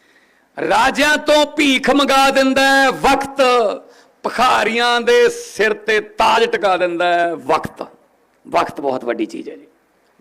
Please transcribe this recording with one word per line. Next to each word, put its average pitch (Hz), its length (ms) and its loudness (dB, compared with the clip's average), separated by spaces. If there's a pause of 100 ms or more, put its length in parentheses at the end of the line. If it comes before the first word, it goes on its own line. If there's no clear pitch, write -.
(680)
ਰਾਜਿਆਂ 254 480 2
ਤੋਂ 302 300 2
ਭੀਖ 285 440 0
ਮੰਗਾ 269 400 2
ਦਿੰਦਾ 269 520 2
ਹੈ 262 80 2
ਵਕਤ, 269 520 -2 (800)
ਭਿਖਾਰੀਆਂ 233 760 0
ਦੇ 240 280 4
ਸਿਰ 214 460 -4
ਤੇ 214 260 -2
ਤਾਜ 226 440 0
ਟਿਕਾ 202 320 0
ਦਿੰਦਾ 175 380 -2
ਹੈ 170 200 -2
ਵਕਤ। - 480 -4 (680)
ਵਕਤ 156 320 -4
ਬਹੁਤ 127 240 -4
ਵੱਡੀ 120 220 -4
ਚੀਜ਼ - 240 -14
ਹੈ - 60 -18
ਜੀ। - 100 -20 (540)